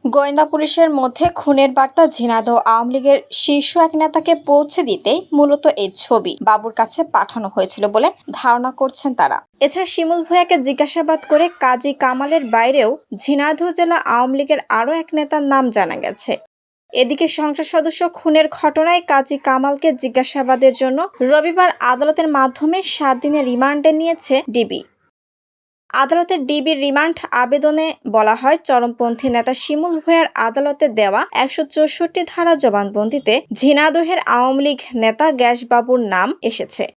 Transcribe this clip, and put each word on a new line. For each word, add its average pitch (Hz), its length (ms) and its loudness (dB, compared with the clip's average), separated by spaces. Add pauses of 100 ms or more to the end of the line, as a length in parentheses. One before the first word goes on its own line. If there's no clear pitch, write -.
(140)
গোয়েন্দা 285 320 2
পুলিশের 311 440 2 (100)
মধ্যে 262 260 -2 (140)
খুনের 269 380 2
বার্তা 269 300 2
ঝিনাইদহ 233 500 0 (140)
আওয়ামী 240 220 0
লীগের 269 260 2 (220)
শীর্ষ 285 300 0 (140)
এক 320 160 -2
নেতাকে 320 320 0 (160)
পৌঁছে 294 340 2
দিতেই 233 360 0 (140)
মূলত 285 320 2 (180)
এই 190 60 -2 (140)
ছবি 214 300 0 (140)
বাবুর 220 320 0
কাছে 226 200 -2 (160)
পাঠানো 208 400 -2
হয়েছিল 190 280 -2 (120)
বলে 269 140 4 (300)
ধারণা 247 400 0
করছেন 262 400 -2
তারা। 151 180 0 (280)
এছাড়া 349 280 -2
শিমুল 339 300 -2
ভূঁইয়াকে 349 320 2 (120)
জিজ্ঞাসাবাদ 302 520 -2 (120)
করে 311 140 4 (180)
কাজী 254 280 0 (120)
কামালের 277 400 0 (100)
বাইরেও 240 380 2 (300)
ঝিনাইদহ 294 460 -2 (100)
জেলা 339 200 2 (180)
আওয়ামী 254 220 0
লীগের 285 320 -2
আরও 233 220 0 (100)
এক 320 120 -12
নেতার 302 300 -2
নাম 277 200 2 (120)
জানা 190 280 0
গেছে। - 280 -6 (600)
এদিকে 262 320 0 (140)
সংসদ 302 340 -4
সদস্য 320 280 -2 (160)
খুনের 311 300 2 (120)
ঘটনায় 320 420 0 (100)
কাজী 277 260 0 (100)
কামালকে 277 420 0 (120)
জিজ্ঞাসাবাদের 262 800 2
জন্য 262 180 0 (220)
রবিবার 320 480 2 (220)
আদালতের 311 360 0 (100)
মাধ্যমে 294 400 0 (180)
সাত 269 280 0
দিনের 294 280 0
রিমান্ডে 285 400 2
নিয়েছে 320 440 -2 (200)
ডিবি। 220 260 -2 (1080)
আদালতের 330 560 0
ডিবির 294 400 -2
রিমান্ড 294 320 0 (240)
আবেদনে 302 460 0 (280)
বলা 220 200 4
হয়, 277 220 2 (100)
চরমপন্থী 240 640 0
নেতা 240 240 0
শিমুল 311 460 -4
ভূঁইয়ার 330 280 2 (200)
আদালতে 285 380 0 (140)
দেওয়া 202 220 2 (220)
একশো 285 200 -4 (100)
চৌষট্টি 339 480 0 (100)
ধারা 339 240 0
জবানবন্দিতে 214 800 -2 (200)
ঝিনাইদহের 311 680 2 (160)
আওয়ামী 262 280 2
লীগ 285 160 -2 (160)
নেতা 220 360 0
গ্যাস 240 280 0 (120)
বাবুর 240 280 2 (140)
নাম 190 160 2 (120)
এসেছে। - 440 -4 (140)